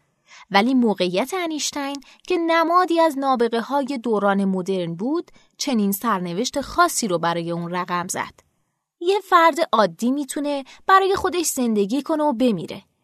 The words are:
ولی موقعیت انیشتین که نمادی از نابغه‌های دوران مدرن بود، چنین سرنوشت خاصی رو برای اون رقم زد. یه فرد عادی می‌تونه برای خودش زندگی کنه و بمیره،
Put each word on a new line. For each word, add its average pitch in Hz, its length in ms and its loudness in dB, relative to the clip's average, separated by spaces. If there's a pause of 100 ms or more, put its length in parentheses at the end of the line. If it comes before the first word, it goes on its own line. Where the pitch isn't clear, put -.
(520)
ولی 214 220 2
موقعیت 208 600 2
انیشتین 294 640 -6 (320)
که 359 100 0
نمادی 330 600 2
از 311 180 2
نابغه‌های 254 880 0
دوران 202 420 2
مدرن 185 500 -2
بود، 277 360 -4 (260)
چنین 214 340 0
سرنوشت 196 680 -4
خاصی 330 460 0
رو 175 100 0
برای 170 340 -2
اون 170 200 -6
رقم 180 360 -4
زد. - 260 -8 (680)
یه 381 200 0
فرد 330 380 4 (140)
عادی 220 400 2
می‌تونه 285 520 -4 (240)
برای 381 280 4
خودش 359 300 -2
زندگی 226 560 0
کنه 302 220 -2
و 294 100 2
بمیره، 208 500 -2 (200)